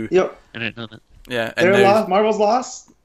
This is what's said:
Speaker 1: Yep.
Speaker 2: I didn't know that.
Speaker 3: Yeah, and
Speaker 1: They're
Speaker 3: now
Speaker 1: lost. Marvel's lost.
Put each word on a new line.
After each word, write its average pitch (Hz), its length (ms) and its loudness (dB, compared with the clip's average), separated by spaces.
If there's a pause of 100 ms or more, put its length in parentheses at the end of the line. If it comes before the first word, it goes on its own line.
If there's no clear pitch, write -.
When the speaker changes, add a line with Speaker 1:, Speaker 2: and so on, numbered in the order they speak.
(100)
Speaker 1:
Yep. 185 280 0 (160)
Speaker 2:
I 107 40 -14
didn't 113 180 -8
know 117 120 -14
that. 110 120 -20 (260)
Speaker 3:
Yeah, 117 300 -4
and 185 180 2
Speaker 1:
They're 196 80 4
Speaker 3:
now 196 120 6
Speaker 1:
lost. 208 160 0
Marvel's 208 280 0
lost. 220 520 -2 (140)